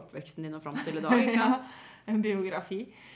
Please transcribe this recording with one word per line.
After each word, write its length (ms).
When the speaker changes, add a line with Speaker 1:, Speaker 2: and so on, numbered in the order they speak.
Speaker 1:
oppveksten 420
din 120
og 80
fram 200
til 140
i 40
dag, 120
ikke 220
Speaker 2:
<laughs> 20
Ja. 240
Speaker 1:
sant? 180
Speaker 2:
En 140
biografi. 680